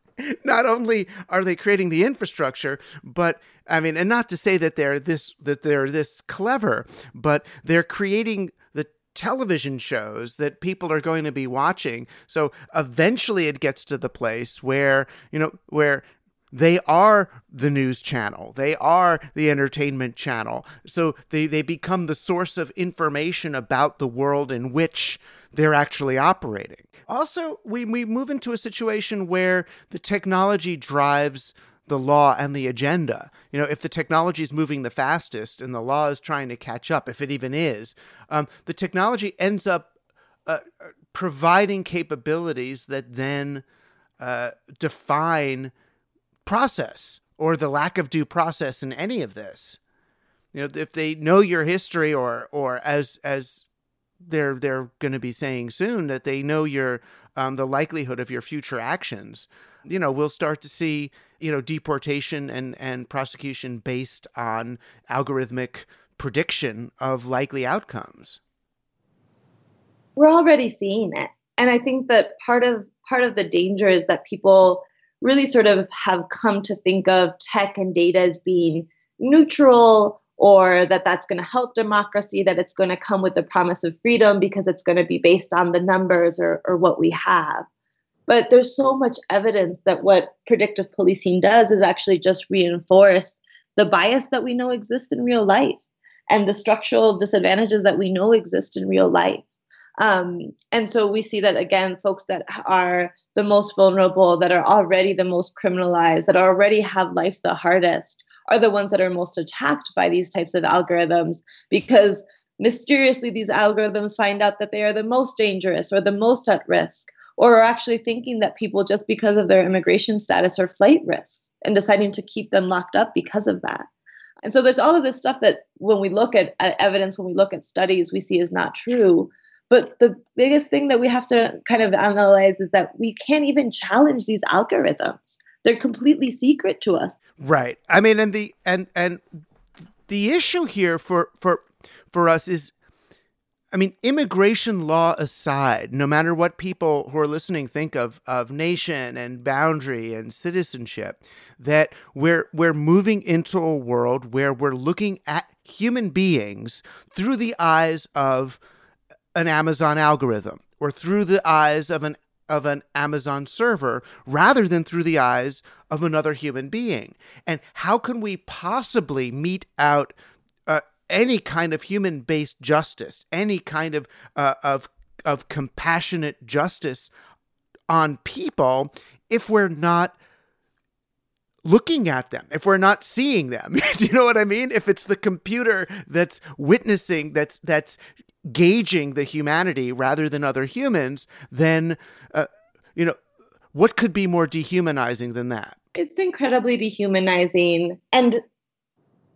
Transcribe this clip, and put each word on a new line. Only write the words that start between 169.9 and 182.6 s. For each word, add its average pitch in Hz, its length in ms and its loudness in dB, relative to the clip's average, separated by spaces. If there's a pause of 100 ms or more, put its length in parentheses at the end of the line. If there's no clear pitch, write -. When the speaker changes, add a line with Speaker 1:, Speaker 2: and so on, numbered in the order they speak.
Speaker 1:
uh, 156 140 0 (280)
any 226 300 2
kind 165 340 -4
of 151 120 -6
human-based 156 760 -4
justice, 135 680 -4
any 190 300 -2
kind 156 340 -8
of, 147 140 -6 (260)
uh, 139 200 0 (100)
of, 135 240 -4 (360)
of 143 240 -4
compassionate 151 960 -6
justice 143 680 -6 (800)
on 156 300 0
people 143 760 -2 (360)
if 226 200 -2
we're 208 200 2
not 170 480 0 (1500)
looking 220 460 0
at 131 220 -4
them, - 200 -12
if 151 140 -8